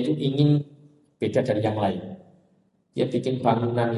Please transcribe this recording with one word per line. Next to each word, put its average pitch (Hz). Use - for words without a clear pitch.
itu 151
ingin 147
beda 110
dari 107
yang 107
lain. 95
Dia 127
bikin 127
bangunan 120